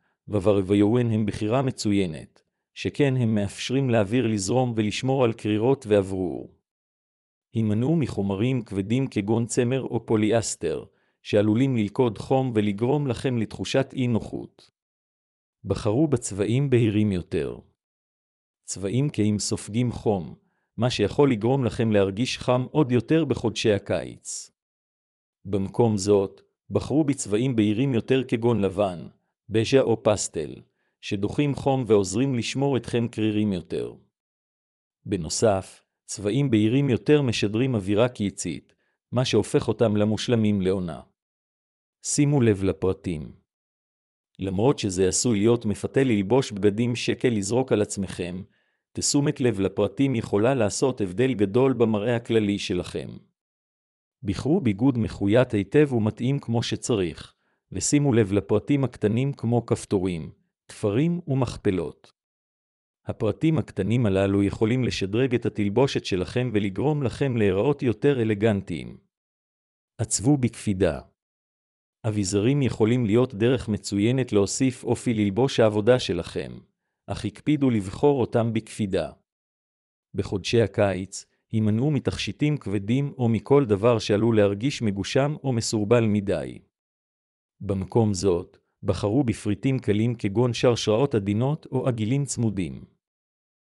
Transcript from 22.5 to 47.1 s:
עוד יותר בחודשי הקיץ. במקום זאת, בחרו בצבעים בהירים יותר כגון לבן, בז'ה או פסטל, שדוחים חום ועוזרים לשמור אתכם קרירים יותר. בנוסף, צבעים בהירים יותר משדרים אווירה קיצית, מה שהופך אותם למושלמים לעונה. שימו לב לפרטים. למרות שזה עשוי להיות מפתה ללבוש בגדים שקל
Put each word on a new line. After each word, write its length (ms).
עוד 200
יותר 340
בחודשי 480
הקיץ. 800
במקום 520
זאת, 440
בחרו 340
בצבעים 520
בהירים 380
יותר 340
כגון 340
לבן, 460
בז'ה 320
או 220
פסטל, 520
שדוחים 540
חום 320
ועוזרים 480
לשמור 420
אתכם 300
קרירים 460
יותר. 400
בנוסף, 800
צבעים 460
בהירים 380
יותר 320
משדרים 540
אווירה 340
קיצית, 680
מה 140
שהופך 420
אותם 300
למושלמים 640
לעונה. 400
שימו 360
לב 220
לפרטים. 680
למרות 400
שזה 280
עשוי 320
להיות 260
מפתה 380
ללבוש 480
בגדים 440
שקל 340